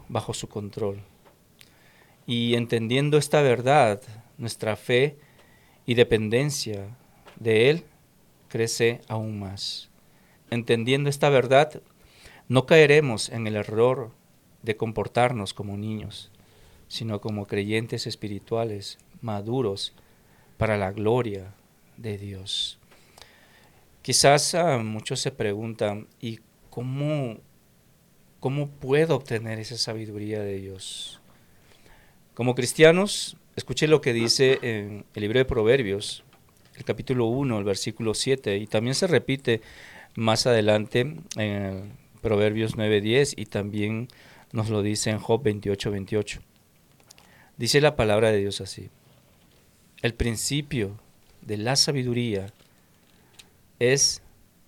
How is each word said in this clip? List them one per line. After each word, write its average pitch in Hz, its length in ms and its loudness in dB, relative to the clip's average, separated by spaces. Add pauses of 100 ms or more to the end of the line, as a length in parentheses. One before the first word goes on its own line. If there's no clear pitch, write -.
bajo 113 260 -6
su - 140 -8
control. 101 540 -6 (1200)
Y 120 300 0
entendiendo 120 640 2
esta 147 240 2
verdad, 123 600 4 (360)
nuestra 110 400 -6
fe 131 400 2 (680)
y 120 100 0
dependencia 113 920 0 (500)
de 113 320 4
Él 165 160 0 (600)
crece 117 640 0
aún 110 300 -6
más. - 500 -10 (600)
Entendiendo 120 600 0
esta 143 180 0
verdad, 135 540 4 (640)
no 127 180 2
caeremos 147 640 6
en 117 200 -6
el 107 100 -2
error 113 540 0 (500)
de 110 160 -4
comportarnos 113 760 -2
como 101 220 -10
niños, 107 560 -10 (560)
sino 110 320 -6
como 104 280 -6
creyentes 110 600 -2
espirituales 107 920 -6 (200)
maduros 107 760 -4 (640)
para 107 200 0
la 98 160 -2
gloria 104 600 -2 (440)
de 110 200 -8
Dios. 98 640 -8 (1200)
Quizás, 139 540 4
ah, 165 220 2
muchos 110 420 -6
se - 120 -4
preguntan, 107 760 -4 (140)
"¿Y 113 180 -10 (300)
cómo, 135 680 -4 (1000)
cómo 143 300 -2
puedo 143 460 0
obtener 113 440 -6
esa 110 180 -10
sabiduría 107 640 -6
de 101 160 -6
Dios?". - 600 -14 (1120)
Como 123 220 0
cristianos, 160 840 4 (180)
escuche - 320 -2
lo 151 140 6
que 131 100 0
dice 123 520 4
en 104 500 -6
el 107 80 -8
libro 107 160 0
de 131 80 4
Proverbios, 113 800 2 (520)
el - 80 -16
capítulo 120 420 -2
uno, 120 340 0
el 101 40 -4
versículo 107 520 -4
siete, 127 420 -2
y 107 80 -4
también 117 300 -2
se 190 100 0
repite 131 560 0 (540)
más 113 320 2
adelante 107 520 4 (380)
en 107 140 -2
el 98 400 -6 (300)
Proverbios 107 540 0
nueve 107 260 2
diez, 127 360 2
y 107 80 -8
también 107 600 -4 (440)
nos 110 180 -2
lo 104 120 0
dice 104 300 -2
en 104 80 -2
Job 117 240 0
veintiocho 101 480 -2
veintiocho. 101 500 -4 (1160)
Dice 131 240 2
la 147 140 4
palabra 110 360 4
de 101 80 2
Dios 101 220 -4
así: 98 280 -14 (1120)
"El 120 140 -2
principio 117 840 -4 (420)
de 104 160 -6
la 117 180 -2
sabiduría 120 760 -2 (1300)
es - 460 2 (440)